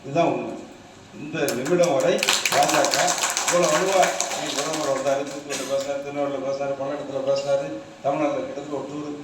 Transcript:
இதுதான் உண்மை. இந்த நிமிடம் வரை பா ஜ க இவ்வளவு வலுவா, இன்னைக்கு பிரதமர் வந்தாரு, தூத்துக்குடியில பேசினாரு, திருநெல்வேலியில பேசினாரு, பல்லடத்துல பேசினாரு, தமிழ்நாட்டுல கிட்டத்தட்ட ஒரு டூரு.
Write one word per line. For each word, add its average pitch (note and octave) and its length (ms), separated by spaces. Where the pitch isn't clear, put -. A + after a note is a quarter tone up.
இதுதான் D3 300
உண்மை. A2+ 220
இந்த D#3 160
நிமிடம் E3+ 380
வரை B2+ 160
பா C#3+ 100
ஜ - 100
க - 20
இவ்வளவு F3 280
வலுவா, F#3+ 300
இன்னைக்கு D3+ 220
பிரதமர் D3 380
வந்தாரு, C#3 340
தூத்துக்குடியில C#3 420
பேசினாரு, C#3 340
திருநெல்வேலியில C#3+ 420
பேசினாரு, C#3 320
பல்லடத்துல C#3 500
பேசினாரு, C#3 380
தமிழ்நாட்டுல C#3+ 420
கிட்டத்தட்ட C#3+ 340
ஒரு C#3+ 120
டூரு. D3 200